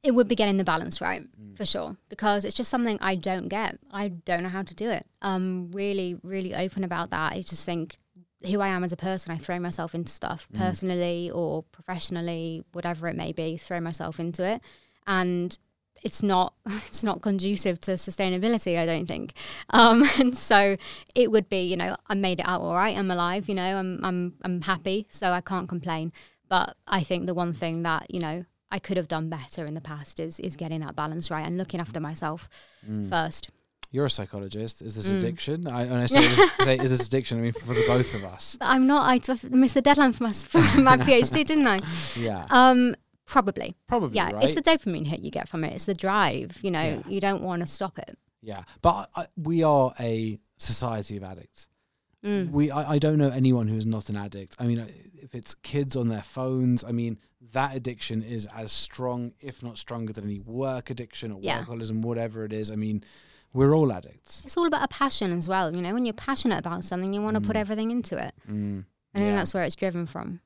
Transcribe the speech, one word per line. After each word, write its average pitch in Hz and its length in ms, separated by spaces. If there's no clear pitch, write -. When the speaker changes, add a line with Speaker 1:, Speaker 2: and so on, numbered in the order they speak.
Speaker 1:
It 277 80
would 233 160
be 233 80
getting 202 220
the 185 80
balance 165 340
right, 185 240
Speaker 2:
Mm. 202 160
Speaker 1:
for 196 100
sure, 185 300
because 208 340
it's 208 100
just 240 160
something 233 300
I 190 160
don't 185 320
get. 202 320
I 202 200
don't 175 340
know 185 60
how 190 140
to 175 120
do 220 140
it. - 180
I'm 185 500
really, 190 520
really 185 300
open 190 300
about 170 280
that. 156 200
I 190 100
just - 240
think 170 300
who 196 140
I 196 80
am 185 160
as 175 80
a 175 60
person, 185 340
I 165 60
throw 175 200
myself 175 380
into 170 160
stuff - 420
Speaker 2:
Mm. 214 40
Speaker 1:
personally 180 760
or 160 320
professionally, 170 1000
whatever 170 340
it 165 80
may 165 160
be, 160 240
throw 175 240
myself 165 400
into 170 240
it. 214 180
And 180 500
it's - 180
not, 190 320
<laughs> - 0
it's - 160
not 180 200
conducive 196 580
to 196 120
sustainability, 185 840
I 170 80
don't 165 220
think. - 260
Um, 233 320
<laughs> 269 160
and 254 180
so 202 400
it 247 160
would 214 180
be, 190 140
you 180 140
know, 180 180
I 214 60
made 185 260
it - 80
out 175 140
all 170 140
right. 202 200
I'm 196 140
alive, 180 400
you 202 60
know, 190 240
I'm, 185 260
I'm, 180 280
I'm 180 180
happy, 190 480
so 185 220
I 180 100
can't 185 260
complain. 165 440
But - 300
I 190 140
think 180 240
the 180 80
one 175 200
thing 165 300
that, 160 300
you 180 60
know, 170 260
I 196 80
could 185 200
have 160 100
done 160 220
better 156 360
in 151 80
the 160 80
past 147 380
is, 160 200
is 147 160
getting 160 260
that 151 140
balance 156 360
right 156 160
and 175 100
looking 185 220
after 165 200
myself 156 500
Speaker 2:
Mm. 107 220
Speaker 1:
first. 170 400
Speaker 2:
You're 139 160
a 131 40
psychologist. 104 760
Is 110 100
this 110 160
Speaker 1:
Mm. 196 80
Speaker 2:
addiction? 170 500
I, 123 180
when 123 140
I 123 80
say, 277 140
Speaker 1:
<laughs> 349 420
Speaker 2:
say, 131 140
"Is 131 120
this 123 180
addiction?" 123 320
I - 20
mean, 117 120
for 120 200
the 110 140
both 123 260
of 98 120
us. - 340
Speaker 1:
I'm 262 280
not. 285 220
I 254 100
t-, 262 300
missed 254 260
the 269 60
deadline 285 300
for 240 120
my 220 80
s-, - 140
<laughs> - 80
for 330 60
my 262 160
P 254 160
H 247 160
D, 285 160
didn't 302 220
I? 190 120
Speaker 2:
Yeah. 107 300
Speaker 1:
Um, 247 460
probably. 190 500
Speaker 2:
Probably, 220 280
Speaker 1:
Yeah, 170 160
Speaker 2:
right? - 120
Speaker 1:
it's 160 100
the 311 80
dopamine 175 460
hit - 140
you 147 100
get - 180
from 160 140
it. - 100
It's - 120
the 196 100
drive, 185 640
you 196 100
know, 160 120
Speaker 2:
Yeah. 156 240
Speaker 1:
you 196 120
don't 196 240
wanna 175 240
stop - 300
it. - 200
Speaker 2:
Yeah, 98 220
but 127 320
I, 170 60
I, - 40
we 165 280
are 139 360
a 113 400
society 110 600
of 95 60
addicts. - 440
Speaker 1:
Mm. 196 280
Speaker 2:
We, 147 200
I, 147 220
I 147 60
don't 151 180
know 143 120
anyone 127 380
who 110 100
is 110 80
not 110 240
an 104 60
addict. 101 440
I 120 60
mean, 117 140
uh, 110 80
if - 200
it's - 200
kids 139 400
on 120 140
their 107 120
phones, 127 640
I 120 80
mean, 117 260
that 135 240
addiction 117 480
is 113 240
as 110 240
strong, 123 680
if 131 240
not 117 140
stronger 113 360
than 107 120
any 101 140
work 127 500
addiction 120 420
or 95 100
Speaker 1:
Yeah. 131 220
Speaker 2:
workaholism, 110 380
whatever 113 440
it 107 80
is. 107 180
I 107 40
mean, 107 280
we're 139 220
all 147 180
addicts. - 520
Speaker 1:
It's 269 120
all 339 100
about 302 160
a 269 40
passion 240 440
as 170 160
well, 185 280
you 180 60
know? 180 120
When 247 120
you're 220 80
passionate 240 460
about 175 240
something, 185 300
you 208 80
wanna 214 200
put 208 140
Speaker 2:
Mm. 214 60
Speaker 1:
everything 214 300
into 240 320
it. - 100
Speaker 2:
Mm. 101 360
Speaker 1:
I 196 60
think 208 120
Speaker 2:
Yeah. 202 40
Speaker 1:
that's 180 180
where 185 100
it's - 120
driven 175 300
from. - 400